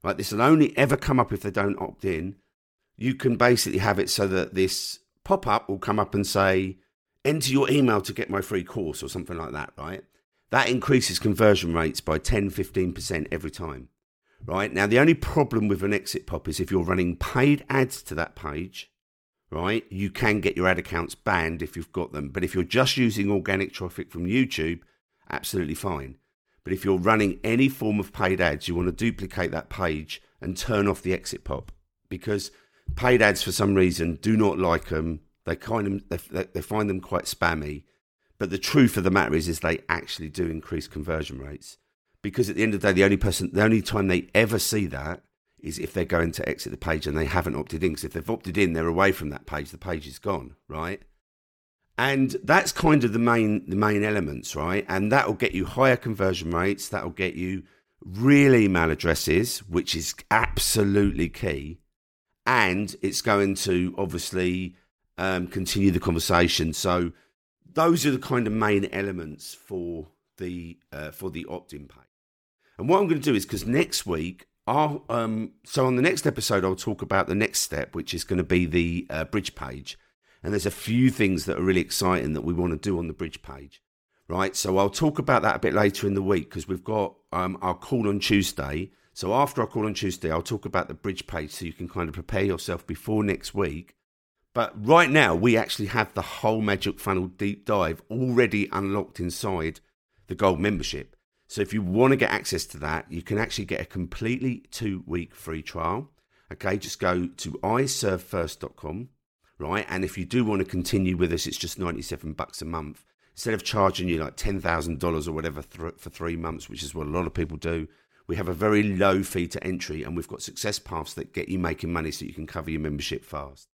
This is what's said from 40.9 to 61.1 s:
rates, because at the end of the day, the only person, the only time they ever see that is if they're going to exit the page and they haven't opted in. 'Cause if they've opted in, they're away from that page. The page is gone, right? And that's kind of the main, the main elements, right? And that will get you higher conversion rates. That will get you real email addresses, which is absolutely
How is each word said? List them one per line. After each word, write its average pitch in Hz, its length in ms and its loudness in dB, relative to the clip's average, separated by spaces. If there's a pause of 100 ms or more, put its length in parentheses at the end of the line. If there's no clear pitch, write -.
rates, 71 400 -16 (440)
because 104 280 0
at 69 60 -4
the 95 60 2
end 110 120 2
of 95 60 -2
the 104 80 4
day, 98 40 6
the 92 120 8
only 98 120 6
person, 92 360 0
the 98 100 4
only 110 200 4
time 101 260 0
they 90 260 2
ever 110 240 4
see 104 280 0
that 73 360 -8 (380)
is 78 180 -10
if 78 140 -8
they're 90 120 0
going 85 280 0
to - 160 -6
exit - 240 -6
the - 40 -10
page 78 300 -4
and 73 100 -2
they 78 80 0
haven't 85 300 -2
opted 78 300 -4
in. 82 100 2
'Cause - 100 -10
if 73 80 -8
they've 80 160 -8
opted 104 300 -4
in, 92 140 4
they're 80 160 0
away 95 240 4
from 78 180 -4
that 69 160 -12
page. 73 240 -8
The 85 80 -20
page 82 300 -8
is 65 100 -18
gone, 80 380 -6 (120)
right? 82 320 -8 (960)
And 135 460 2
that's - 300 4
kind 151 320 4
of 110 80 2
the 113 80 2
main, 117 500 4
the 95 60 0
main 104 260 4
elements, 85 540 -2
right? 90 320 -2
And 101 240 0
that 135 160 2
will 107 60 0
get - 180 -2
you 92 140 -2
higher 131 300 4
conversion 92 540 -2
rates. 92 380 0
That - 160 -6
will 85 80 -6
get 92 220 -4
you 92 280 -4 (420)
real 131 520 8
email 90 340 6
addresses, 82 680 2
which 90 340 -2
is - 220 -6 (160)
absolutely 101 960 2